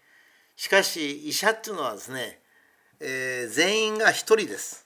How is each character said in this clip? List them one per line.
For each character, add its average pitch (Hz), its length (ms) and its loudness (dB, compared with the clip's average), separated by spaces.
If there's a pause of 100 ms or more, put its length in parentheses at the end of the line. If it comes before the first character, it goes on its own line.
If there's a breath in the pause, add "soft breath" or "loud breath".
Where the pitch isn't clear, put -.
(560 soft breath)
し - 100 -8
か - 160 4
し、 151 460 -4
医 143 40 -6
者 185 200 0
っ 220 80 -6
て 220 100 -10
い 202 40 -10
う - 20 -10
の 156 60 -4
は 120 100 -2
で 101 80 -12
す 127 100 -14
ね、 127 300 -8 (580 soft breath)
え 131 480 -4
ー、 - 40 -6
全 196 360 2
員 214 120 -2
が 214 120 6
一 - 240 4
人 202 140 4
で 101 100 -8
す。 - 260 -12